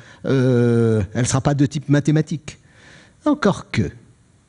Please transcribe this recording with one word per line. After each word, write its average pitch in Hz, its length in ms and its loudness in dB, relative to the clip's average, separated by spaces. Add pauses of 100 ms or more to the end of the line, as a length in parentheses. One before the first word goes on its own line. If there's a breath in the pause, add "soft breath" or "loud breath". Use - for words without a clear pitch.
(260 loud breath)
euh, 120 760 2 (120)
elle 117 140 -2
sera 135 140 0
pas 147 140 0
de 143 100 2
type 139 240 -4
mathématique. 151 680 -2 (680 soft breath)
Encore 285 460 -2
que. 123 180 -2 (580)